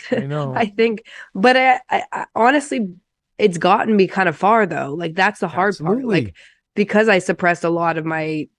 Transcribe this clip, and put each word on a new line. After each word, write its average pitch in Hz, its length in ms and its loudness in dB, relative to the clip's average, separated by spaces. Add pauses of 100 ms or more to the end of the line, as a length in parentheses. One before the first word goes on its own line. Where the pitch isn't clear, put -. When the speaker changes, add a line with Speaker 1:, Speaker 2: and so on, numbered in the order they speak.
Speaker 1:
<laughs> - 40 -18
Speaker 2:
I 254 100 -2
know. 143 340 -6
Speaker 1:
I 220 120 -2
think, 226 380 -2 (300)
but 247 220 4
I, 262 240 4 (100)
I, 202 120 -2 (100)
I, - 220 -8
honestly, 254 540 0 (500)
it's 185 200 2
gotten 214 380 2
me 190 100 6
kind 190 220 -2
of 156 80 -2
far 220 300 2
though. 139 280 -6
Like, 165 200 -8
that's 190 260 0
the 185 80 -4
hard 185 300 -2
part. 170 200 -2
Speaker 2:
Absolutely. 214 280 -2
Speaker 1:
Like, 90 80 -14 (400)
because 208 340 2
I 196 100 4
suppressed 175 460 -2
a 170 60 0
lot 170 280 -2
of 156 80 -6
my 156 420 -6 (100)